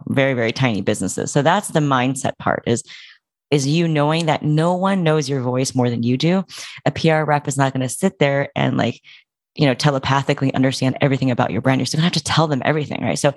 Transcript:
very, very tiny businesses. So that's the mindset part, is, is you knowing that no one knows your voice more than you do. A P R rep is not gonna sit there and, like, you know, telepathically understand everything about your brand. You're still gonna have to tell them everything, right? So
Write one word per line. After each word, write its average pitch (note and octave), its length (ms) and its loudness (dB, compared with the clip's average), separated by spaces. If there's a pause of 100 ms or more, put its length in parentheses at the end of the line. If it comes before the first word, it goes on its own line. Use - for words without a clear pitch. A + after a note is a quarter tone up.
very, C3+ 280 0
very A#2 160 0
tiny A#2 300 0
businesses. - 500 -4
So D3 100 0
that's F3 280 0
the D#3+ 100 0
mindset C3+ 580 0
part, - 300 -2
is, A#2 160 0 (680)
is C#3 160 2
you E3 220 2
knowing D#3 400 0
that - 160 0
no D#3 320 2
one F#3+ 260 0
knows D#3 260 2
your C#3 140 -2
voice B2+ 320 -2
more B2 160 2
than A#2 140 -2
you A#2+ 120 2
do. E3+ 300 2 (400)
A D3 60 0
P - 180 0
R D#3 160 2
rep D3 220 0
is C3+ 100 -4
not C3+ 160 2
gonna C3 160 -2
sit - 300 -2
there C#3 360 2
and, C3 220 0
like, - 240 -2 (540)
you D#3 100 2
know, C3 80 4
telepathically C#3 800 0
understand C3 480 0
everything C3+ 300 2
about A#2+ 180 0
your F#2 120 -4
brand. C3 180 2
You're B2 80 -2
still - 120 -2
gonna D#3+ 60 4
have F3+ 80 0
to D#3+ 100 -2
tell - 220 2
them C#3+ 180 0
everything, D3+ 380 -2
right? F2+ 160 -2
So C#3+ 200 2